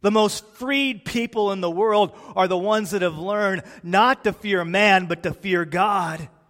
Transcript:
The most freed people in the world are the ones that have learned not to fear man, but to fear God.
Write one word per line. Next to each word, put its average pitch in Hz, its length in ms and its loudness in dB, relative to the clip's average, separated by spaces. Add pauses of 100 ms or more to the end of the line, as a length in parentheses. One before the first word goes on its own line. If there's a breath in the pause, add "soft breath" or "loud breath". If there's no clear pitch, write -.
The 202 120 2
most 214 420 2
freed 269 500 -4
people 233 480 -2
in 190 80 -6
the 175 100 -2
world 208 460 0 (180 loud breath)
are 185 140 2
the 185 80 0
ones 202 360 -2
that 190 100 -2
have 165 160 -2
learned 196 460 -2 (180 loud breath)
not 208 420 2
to 214 80 2
fear 190 320 -2
man, 190 420 4
but 165 180 -6
to 165 100 -2
fear 180 300 -2
God. 170 680 -2 (200)